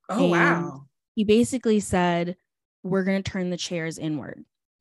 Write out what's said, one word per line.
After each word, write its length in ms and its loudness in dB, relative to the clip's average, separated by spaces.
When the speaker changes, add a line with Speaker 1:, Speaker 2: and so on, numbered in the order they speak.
Speaker 1:
Oh, 160 2
Speaker 2:
And 60 4
Speaker 1:
wow. 560 2
Speaker 2:
he 80 0
basically 560 2
said, 580 0
"We're 220 0
gonna 180 0
turn 280 -4
the 60 -4
chairs 420 -6
inward, 460 -8